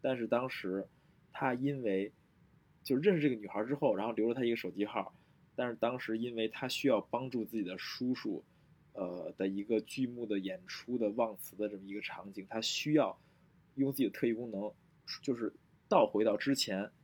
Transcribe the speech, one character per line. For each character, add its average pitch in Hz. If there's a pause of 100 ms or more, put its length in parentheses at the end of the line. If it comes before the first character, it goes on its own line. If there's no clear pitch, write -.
但 131
是 117
当 120
时 98 (460)
他 127
因 135
为， 101 (720)
就 135
认 175
识 156
这 147
个 127
女 104
孩 101
儿 107
之 131
后， 143
然 101
后 117
留 110
了 117
她 127
一 117
个 117
手 92
机 98
号， 104 (400)
但 123
是 117
当 123
时 113
因 120
为 110
他 127
需 -
要 110
帮 127
助 120
自 110
己 104
的 92
叔 127
叔， 110 (500)
呃， 90
的 95
一 98
个 110
剧 127
目 120
的 104
演 92
出 -
的 113
忘 110
词 -
的 104
这 104
么 95
一 98
个 104
场 95
景， 95
他 113
需 -
要 127 (540)
用 135
自 131
己 135
的 104
特 -
异 117
功 117
能， 104 (520)
就 127
是 117 (380)
倒 160
回 104
到 107
之 139
前 101 (200)